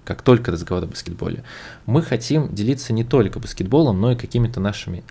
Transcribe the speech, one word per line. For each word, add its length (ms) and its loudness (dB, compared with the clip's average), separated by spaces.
как 160 -6
только 280 6
разговор 340 -2
о 20 -6
баскетболе. 580 -8
Мы 160 4
хотим 540 0
делиться 400 -2
не 100 0
только 360 2
баскетболом, 600 2
но 120 4
и 40 0
какими-то 420 -2
нашими 520 -4